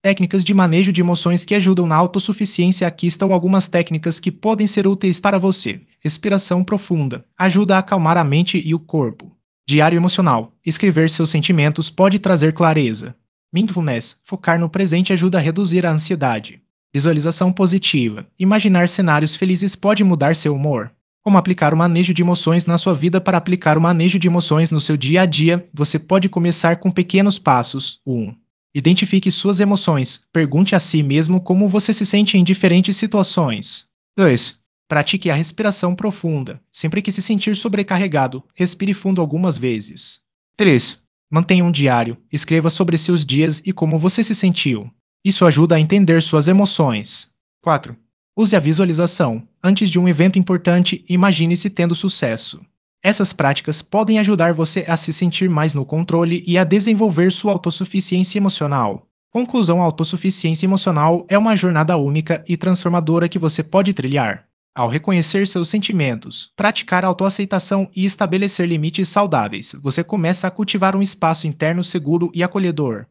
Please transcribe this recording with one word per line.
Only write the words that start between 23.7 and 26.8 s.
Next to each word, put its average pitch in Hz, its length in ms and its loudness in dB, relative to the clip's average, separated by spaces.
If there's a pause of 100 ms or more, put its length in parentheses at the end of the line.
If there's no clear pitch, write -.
o 160 40 2
manejo 175 380 2
de 180 80 0
emoções 165 420 2
no 151 120 0
seu 151 160 -2
dia 147 240 2
a 190 40 4
dia, 165 480 0
você 147 240 -2
pode 190 300 0
começar 170 480 0
com 180 160 -2